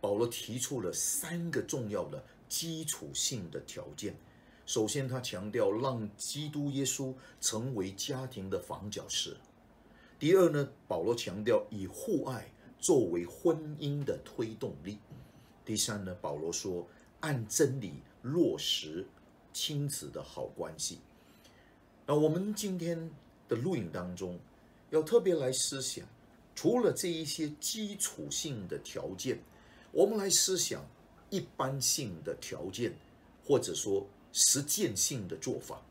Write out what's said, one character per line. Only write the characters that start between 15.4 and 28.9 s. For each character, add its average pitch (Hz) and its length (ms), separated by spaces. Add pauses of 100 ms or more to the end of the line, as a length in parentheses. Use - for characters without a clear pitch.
第 110 140
三 104 260
呢， 92 160
保 71 160
罗 80 160
说 87 360 (320)
按 127 280
真 135 320
理 78 220 (220)
落 127 340
实 - 480 (480)
亲 143 340
子 73 220
的 71 140
好 - 240
关 - 300
系。 - 200 (1080)
那 147 100
我 151 120
们 185 280
今 190 220
天 165 340 (360)
的 120 80
录 151 200
影 92 160
当 90 240
中， 87 240 (500)
要 156 140
特 226 180
别 180 140
来 131 160
思 135 280
想， - 240 (520)
除 233 240
了 202 120
这 - 160
一 160 160
些 151 240 (120)
基 208 380
础 - 340
性 117 360
的 73 120
条 - 360